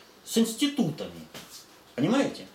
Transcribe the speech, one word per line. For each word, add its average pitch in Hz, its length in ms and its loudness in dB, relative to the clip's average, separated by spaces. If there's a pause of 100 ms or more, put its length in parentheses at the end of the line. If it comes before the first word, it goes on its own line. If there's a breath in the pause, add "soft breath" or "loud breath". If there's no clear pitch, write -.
(240 loud breath)
с - 140 -6
институтами. 214 880 0 (680)
Понимаете? 208 600 2